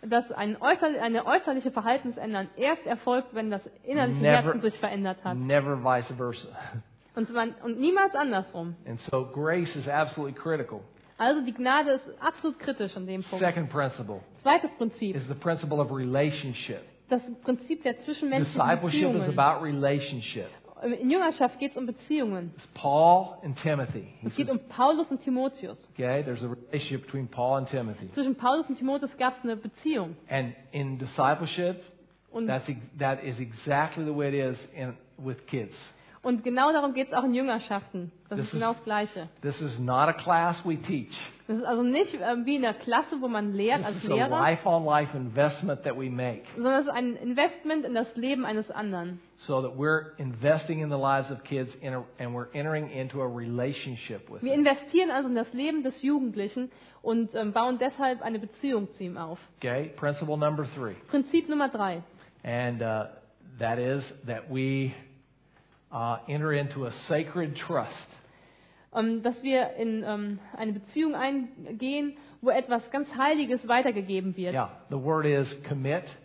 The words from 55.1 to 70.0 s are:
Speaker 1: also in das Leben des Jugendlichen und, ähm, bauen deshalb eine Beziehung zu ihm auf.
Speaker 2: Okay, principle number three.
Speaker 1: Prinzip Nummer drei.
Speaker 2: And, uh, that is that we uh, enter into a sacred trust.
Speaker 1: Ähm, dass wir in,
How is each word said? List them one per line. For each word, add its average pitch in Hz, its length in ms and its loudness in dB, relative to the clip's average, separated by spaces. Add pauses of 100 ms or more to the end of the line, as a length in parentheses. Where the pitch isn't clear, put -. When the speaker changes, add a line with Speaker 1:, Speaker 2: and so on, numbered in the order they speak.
Speaker 1:
also 269 160 0
in 247 80 0
das 226 160 0
Leben 294 320 -2
des 254 180 -4
Jugendlichen 254 680 -2 (300)
und, 226 340 0
ähm, 214 160 -2
bauen 240 280 2
deshalb 254 420 0
eine 226 180 -4
Beziehung 214 540 -2
zu - 100 -12
ihm 180 140 -8
auf. 165 220 -8 (180)
Speaker 2:
Okay, 135 400 -2
principle 147 400 -2
number 151 360 2
three. 120 220 -6 (140)
Speaker 1:
Prinzip 311 400 2
Nummer 294 180 2
drei. 196 340 -2 (440)
Speaker 2:
And, 120 360 -2
uh, 110 260 -2 (520)
that 117 180 0
is 131 260 0 (220)
that 117 240 -8
we 135 440 0 (1000)
uh, 117 240 -2 (100)
enter 147 260 -2
into 139 320 -2
a 113 60 -6 (160)
sacred 160 480 -2
trust. - 520 -4 (880)
Speaker 1:
Ähm, 226 280 2
dass 240 200 -2
wir 262 320 2
in, 220 300 -2